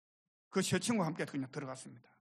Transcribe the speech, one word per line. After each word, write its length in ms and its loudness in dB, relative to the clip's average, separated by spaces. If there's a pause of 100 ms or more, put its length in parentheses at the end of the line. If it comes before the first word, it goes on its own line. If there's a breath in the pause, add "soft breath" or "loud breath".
(500)
그 120 2
세 180 2
친구와 280 4
함께 180 -2
그냥 260 -4
들어갔습니다. 580 -10 (120)